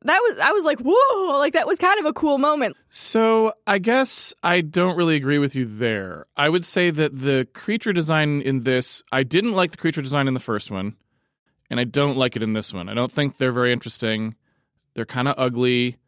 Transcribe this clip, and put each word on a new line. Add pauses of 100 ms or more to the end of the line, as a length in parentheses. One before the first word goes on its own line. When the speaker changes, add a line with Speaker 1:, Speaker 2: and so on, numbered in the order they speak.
Speaker 1:
that
was,
I
was
like,
"Whoa!"
Like,
that
was
kind
of
a
cool
moment. (120)
Speaker 2:
So, (160)
I
guess (100)
I
don't
really
agree
with
you
there. (100)
I
would
say
that
the
creature
design
in
this,
I
didn't
like
the
creature
design
in
the
first
one, (760)
and
I
don't
like
it
in
this
one.
I
don't
think
they're
very
interesting. (580)
They're
kinda
ugly. (100)